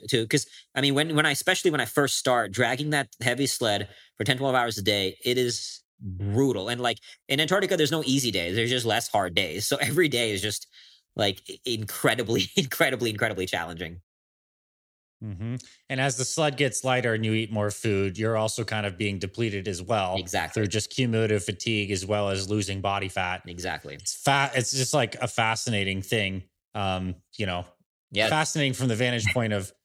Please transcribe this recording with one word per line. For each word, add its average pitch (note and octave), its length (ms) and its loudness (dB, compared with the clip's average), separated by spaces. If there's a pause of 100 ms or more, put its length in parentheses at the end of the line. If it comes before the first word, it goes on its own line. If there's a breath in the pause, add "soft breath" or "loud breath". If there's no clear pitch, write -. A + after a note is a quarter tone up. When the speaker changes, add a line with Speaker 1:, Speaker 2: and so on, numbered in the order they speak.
Speaker 1:
to, A2+ 200 2
'cause, C#3 200 0 (280 loud breath)
I C3+ 60 -2
mean, C#3 140 4
when, D#3 200 0
when D3+ 120 4
I, D3 60 2
especially F3+ 380 2
when C#3+ 120 2
I - 20 -2
first C#3 320 2
start A#2 340 2
dragging B2 400 0
that C#3+ 180 0 (120)
heavy B2 260 2
sled G#2 440 0 (260 loud breath)
for - 80 -2
ten, B2+ 140 2
twelve C3+ 160 2
hours A#2 240 2
a G#2+ 40 -4
day, G2 400 2
it B2 140 2
is A#2+ 460 -2 (180)
brutal. G2+ 720 0
And, A#2+ 100 -4
like, A#2+ 160 0 (320 loud breath)
in C3+ 120 2
Antarctica, F#3 360 2
there's D#3 160 4
no D#3+ 140 2
easy C3 240 2
days. F2+ 260 0
There's A#2 140 2
just B2 160 0
less A2+ 220 0
hard F#2 260 0
days. F#2 320 -2
So C#3+ 100 0
every C#3+ 320 2
day A#2+ 240 0
is F#2+ 80 -2
just, G#2 260 -4 (500 loud breath)
like, G2+ 340 0
i-, - 160 -14
incredibly, A2+ 840 0
<laughs> - 40 -18
incredibly, C3 540 0
incredibly G#2 340 -2
challenging. E2+ 560 -6 (1200)
Speaker 2:
Mm-hmm. A2 340 -6 (340 loud breath)
And C3 100 -2
as C3+ 160 2
the B2+ 80 -2
sled D3+ 320 0
gets C3 260 0
lighter B2+ 300 2
and A2 140 0
you A2 80 2
eat A2 180 -2
more G#2 180 0
food, G2 460 0
you're A2 220 0
also A2 260 -2
kind G#2+ 220 -2
of F#2+ 100 -6
being G2+ 220 -2
depleted G2+ 500 -4
as F2+ 140 -4
well F#2+ 360 0
Speaker 1:
Exactly. F2+ 440 -2
Speaker 2:
through G2+ 60 2
just G#2+ 220 -2
cumulative A2 540 2
fatigue G#2 460 -2
as F#2 160 -2
well G#2 240 0
as F#2+ 180 -2
losing G2 320 -2
body G2 280 -2
fat. F2+ 380 -4
Speaker 1:
Exactly. F2 500 -8
Speaker 2:
It's F2 180 -8
fa-, C#3 400 2
it's B2+ 180 0
just, C3 220 0
like, B2 220 2
a B2 120 -2
fascinating G#2+ 720 0
thing. F#2+ 440 -2 (300)
Um, F#2 420 -2 (200)
you A2 80 -4
know, F2+ 220 -4 (460)
Speaker 1:
Yeah. A2 160 2
Speaker 2:
fascinating D3+ 440 2
from B2+ 160 0
the A2+ 80 2
vantage A#2+ 360 0
point A2+ 200 0
of G2 200 -2 (120)